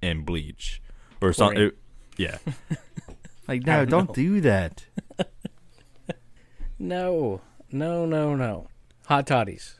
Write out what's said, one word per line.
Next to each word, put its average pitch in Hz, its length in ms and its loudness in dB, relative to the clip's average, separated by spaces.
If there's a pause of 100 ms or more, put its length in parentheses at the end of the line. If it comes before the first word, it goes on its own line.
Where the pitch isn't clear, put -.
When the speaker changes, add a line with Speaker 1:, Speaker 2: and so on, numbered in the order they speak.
Speaker 1:
in 82 200 -2
bleach. 76 600 -6 (380)
Or 92 140 4
something. 101 240 4
Speaker 2:
Chlorine. 104 140 4 (460)
Speaker 1:
Yeah. 185 260 -4
Speaker 2:
<laughs> - 340 -8 (680)
Speaker 1:
Like, 127 220 -2
Speaker 2:
I 160 40 4
Speaker 1:
no, 147 140 4
Speaker 2:
don't 120 40 0
Speaker 1:
don't 175 180 4
Speaker 2:
know. - 60 -12
Speaker 1:
do 185 280 2
that. 98 440 2 (340)
<laughs> 190 60 -2 (1500)
Speaker 2:
No. 175 640 -2 (300)
No, 165 340 -2
no, 151 300 0
no. 113 320 -4 (400)
Hot 143 200 2
toddies 113 520 -2